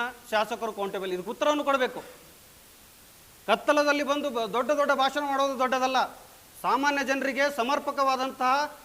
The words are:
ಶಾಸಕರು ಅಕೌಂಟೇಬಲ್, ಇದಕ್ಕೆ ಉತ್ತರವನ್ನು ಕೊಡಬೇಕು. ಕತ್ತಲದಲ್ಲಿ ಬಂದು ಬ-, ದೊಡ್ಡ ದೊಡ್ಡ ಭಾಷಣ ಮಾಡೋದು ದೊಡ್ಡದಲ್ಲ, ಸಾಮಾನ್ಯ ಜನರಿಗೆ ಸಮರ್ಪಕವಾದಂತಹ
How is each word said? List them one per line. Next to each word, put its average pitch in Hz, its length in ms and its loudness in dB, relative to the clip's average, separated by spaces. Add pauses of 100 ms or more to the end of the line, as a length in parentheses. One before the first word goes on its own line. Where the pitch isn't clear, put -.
(300)
ಶಾಸಕರು 214 400 0
ಅಕೌಂಟೇಬಲ್, 196 420 -4
ಇದಕ್ಕೆ 180 180 -6
ಉತ್ತರವನ್ನು 294 340 0
ಕೊಡಬೇಕು. 254 380 0 (1400)
ಕತ್ತಲದಲ್ಲಿ 294 560 2
ಬಂದು 285 280 0
ಬ-, 226 220 -4
ದೊಡ್ಡ 247 180 0
ದೊಡ್ಡ 285 220 2
ಭಾಷಣ 269 280 2
ಮಾಡೋದು 277 380 0
ದೊಡ್ಡದಲ್ಲ, 262 560 0 (480)
ಸಾಮಾನ್ಯ 269 420 2
ಜನರಿಗೆ 269 520 0
ಸಮರ್ಪಕವಾದಂತಹ 269 1300 0